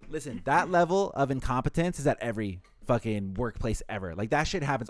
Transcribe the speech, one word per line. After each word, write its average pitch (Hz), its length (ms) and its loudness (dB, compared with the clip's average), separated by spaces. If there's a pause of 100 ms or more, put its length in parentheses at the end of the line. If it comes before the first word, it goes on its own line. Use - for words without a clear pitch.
listen, 151 360 -6
that 165 240 4
level 180 420 4
of 135 200 2
incompetence 135 680 0
is 139 80 0
at 123 120 4
every 104 400 -4 (280)
fucking 107 480 0
workplace 117 520 -2
ever. 95 280 -8
Like, 104 160 -4
that 151 160 2
shit 175 160 -2
happens 139 260 -2